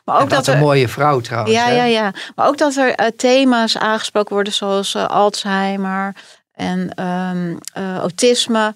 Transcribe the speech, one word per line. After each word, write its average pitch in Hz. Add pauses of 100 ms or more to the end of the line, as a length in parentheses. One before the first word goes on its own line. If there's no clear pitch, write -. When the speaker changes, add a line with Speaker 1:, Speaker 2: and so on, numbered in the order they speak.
Speaker 1:
Maar -
ook 285
Speaker 2:
En -
wat -
Speaker 1:
dat -
Speaker 2:
een 139
Speaker 1:
er 143
Speaker 2:
mooie 139
vrouw 143
trouwens, 117
Speaker 1:
Ja, 233
Speaker 2:
hè? 247
Speaker 1:
ja, 247
ja. 220 (220)
Maar -
ook 294
dat 294
er, 262
eh, 214 (100)
thema's 247
aangesproken 214
worden 202
zoals, 196
eh, 202
Alzheimer 196 (380)
en, 185
ehm, 180 (180)
eh, 190
autisme. 220